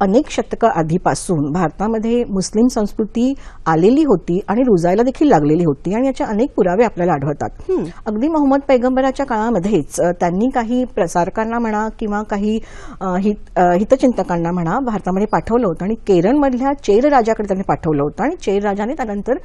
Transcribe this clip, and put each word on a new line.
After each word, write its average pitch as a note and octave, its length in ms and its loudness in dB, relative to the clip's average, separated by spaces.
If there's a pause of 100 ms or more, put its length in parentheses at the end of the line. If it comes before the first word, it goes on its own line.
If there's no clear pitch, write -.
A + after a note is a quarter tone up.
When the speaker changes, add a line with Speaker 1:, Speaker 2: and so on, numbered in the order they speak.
Speaker 1:
अनेक G3+ 300 2
शतकं A3+ 380 -2
आधीपासून D#3 840 -2
भारतामध्ये A3 720 -2
मुस्लिम G#3 420 0
संस्कृती A#3 680 -2 (320)
आलेली F3+ 360 4
होती F#3 460 2
आणि G#3+ 140 2
रुजायला F#3+ 400 4
देखील C4+ 260 2
लागलेली D#3+ 360 4
होती E3 300 -2
आणि B3 120 0
याचे C4+ 180 -2
अनेक A3 320 0
पुरावे F#3+ 280 2
आपल्याला F3+ 280 0
आढळतात. C#3 380 -2 (100)
Speaker 2:
हम्म. E4+ 240 -2 (220)
Speaker 1:
अगदी A3 220 0
मोहम्मद C#4+ 400 2
पैगंबराच्या C4 580 2
काळामध्येच, G#3+ 760 0
अ, E3+ 200 2
त्यांनी F#3+ 300 0
काही B3 340 0
प्रसारकांना G#3+ 760 -2
म्हणा A3 300 -2
किंवा G#3 340 -6
काही, G#3+ 380 -2 (400)
अ, F#3 160 -2
हित-, G#3 440 -2
अ, F3 140 4
हितचिंतकांना F#3+ 760 0
म्हणा F3+ 260 -2
भारतामध्ये G#3 480 -2
पाठवलं A3 400 0
होतं E3+ 180 -4
आणि G#3+ 100 -2
केरळमधल्या B3 760 2
चेर B3 360 2
राजाकडे A3 380 2
त्यांनी F#3+ 220 -2
पाठवलं D3+ 340 0
होतं D3+ 200 -4
आणि D#4+ 140 -2
चेर G3+ 260 -2
राजाने G#3 300 -2
त्यानंतर A3 420 -4 (100)